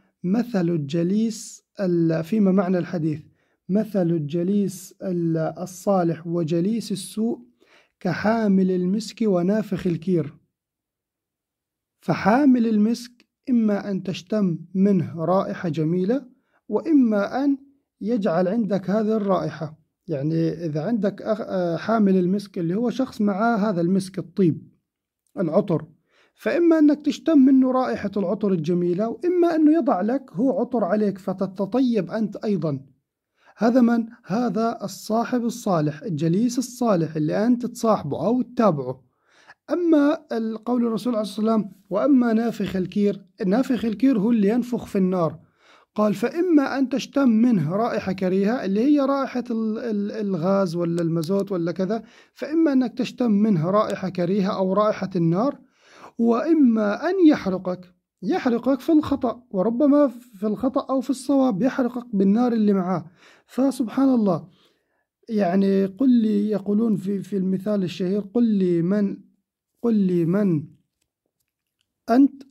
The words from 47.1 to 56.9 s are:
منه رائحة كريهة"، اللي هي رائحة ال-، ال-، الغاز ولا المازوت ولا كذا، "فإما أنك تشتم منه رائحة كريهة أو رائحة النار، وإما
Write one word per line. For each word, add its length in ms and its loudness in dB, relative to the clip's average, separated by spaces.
منه 420 2
رائحة 420 -2
كريهة"، 520 0
اللي 160 0
هي 200 4
رائحة 500 -2
ال-، 280 -4
ال-، 340 -4
الغاز 640 -2
ولا 260 -2
المازوت 500 -2
ولا 200 -2
كذا، 300 -4
"فإما 380 0
أنك 260 0
تشتم 320 -2
منه 400 2
رائحة 380 0
كريهة 480 0
أو 160 0
رائحة 440 0
النار، 420 2
وإما 920 2